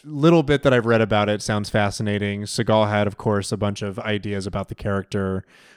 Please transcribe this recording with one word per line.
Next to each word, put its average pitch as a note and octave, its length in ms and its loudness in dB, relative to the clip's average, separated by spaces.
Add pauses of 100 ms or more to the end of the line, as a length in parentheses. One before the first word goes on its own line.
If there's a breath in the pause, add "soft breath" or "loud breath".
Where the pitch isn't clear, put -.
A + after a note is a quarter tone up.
little D3+ 400 4
bit C#3 200 0
that C3+ 100 6
I've A#2 120 4
read A2+ 160 4
about G#2 260 2
it G#2 140 0
sounds G#2 280 -4
fascinating. G#2 720 -2
Seagal A2 440 2
had, G#2 200 2
of G2 100 -8
course, G2+ 340 -2
a G#2+ 60 -4
bunch G2+ 240 -4
of G2+ 180 -8
ideas G2+ 480 -4
about G2 220 -6
the - 60 -12
character, G2 680 -4 (340 soft breath)